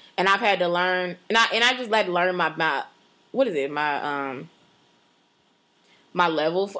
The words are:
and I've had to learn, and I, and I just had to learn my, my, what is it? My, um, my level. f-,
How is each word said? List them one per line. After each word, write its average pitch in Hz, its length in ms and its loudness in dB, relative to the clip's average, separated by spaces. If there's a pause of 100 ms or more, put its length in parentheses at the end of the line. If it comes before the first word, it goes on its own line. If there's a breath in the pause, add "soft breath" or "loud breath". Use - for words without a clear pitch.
(180 soft breath)
and 180 120 2
I've 202 100 4
had 202 200 2
to 175 80 2
learn, 180 500 0 (120)
and 214 80 0
I, 226 140 6
and 226 120 0
I 254 100 4
just 247 180 -6
had 214 140 2
to 185 60 -6
learn 180 240 0
my, 170 200 0
my, 156 280 -2 (480)
what 254 160 2
is 190 60 -4
it? 139 180 -2
My, 147 300 -2 (280)
um, 139 200 -10 (1600 soft breath)
my 180 140 2
level. 165 420 0
f-, 196 100 -12